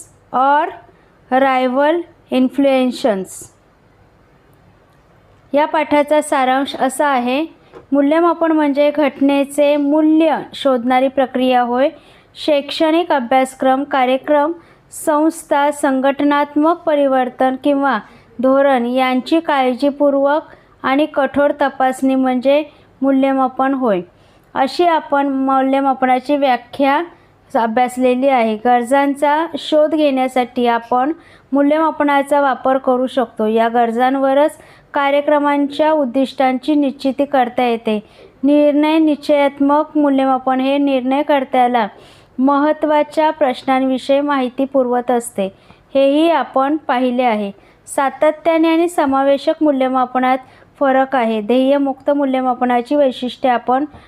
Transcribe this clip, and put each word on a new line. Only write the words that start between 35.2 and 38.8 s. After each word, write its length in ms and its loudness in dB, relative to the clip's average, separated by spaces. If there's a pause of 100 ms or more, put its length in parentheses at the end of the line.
उद्दिष्टांची 840 0
निश्चिती 500 -2
करता 380 -2
येते. 360 -2 (440)
निर्णय 540 2